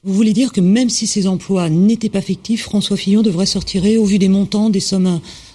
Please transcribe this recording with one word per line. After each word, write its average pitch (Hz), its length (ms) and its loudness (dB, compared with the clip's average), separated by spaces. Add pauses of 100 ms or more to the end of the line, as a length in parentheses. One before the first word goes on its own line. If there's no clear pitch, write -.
Vous 190 60 -4
voulez 214 200 2
dire 240 200 0
que 202 80 0
même 226 300 4
si 220 160 -4
ces 196 180 -2
emplois 185 420 -2
n'étaient 208 420 2
pas 196 120 -4
fictifs, 220 400 -6
François 202 340 -2
Fillon 202 280 0
devrait 196 240 0
se - 100 -4
retirer 196 400 0
au 220 80 2
vu 196 140 2
des 190 100 2
montants, 202 400 0
des 196 100 0
sommes 185 400 0 (360)